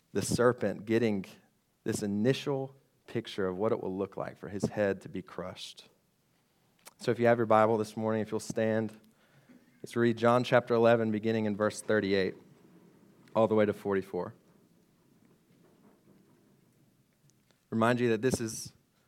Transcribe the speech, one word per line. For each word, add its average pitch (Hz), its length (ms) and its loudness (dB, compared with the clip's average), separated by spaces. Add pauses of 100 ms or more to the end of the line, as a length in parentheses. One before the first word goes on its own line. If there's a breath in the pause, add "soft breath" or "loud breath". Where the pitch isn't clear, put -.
(120)
the 101 100 -2
serpent 110 640 0
getting 113 400 2 (600)
this 110 180 -4
initial 131 720 -2 (320)
picture 104 400 -6
of 90 80 -4
what 107 160 0
it 117 100 -2
will 95 140 -6
look 95 220 -6
like - 220 -10
for 76 100 -14
his 98 160 -6
head 98 360 0
to - 80 -16
be 90 120 -10
crushed. - 600 -14 (1120)
So - 140 -4
if 110 80 -2
you 117 80 4
have 117 100 4
your 117 80 0
Bible 110 320 4
this 107 180 -4
morning, 110 260 -2
if 104 80 -6
you'll 107 120 -6
stand, 110 500 -2 (880 soft breath)
let's - 140 -12
read 117 220 2
John 117 260 4
chapter 120 300 2
eleven, 113 360 4
beginning 110 360 -2
in 104 100 -2
verse 104 260 -2
thirty-eight, 98 540 0 (960)
all 110 140 4
the 110 80 2
way 107 100 4
to 101 80 0
forty-four. 98 600 -4 (3250)
Remind 113 320 2
you 123 80 2
that 110 120 0
this 127 200 0
is 113 320 -10 (340)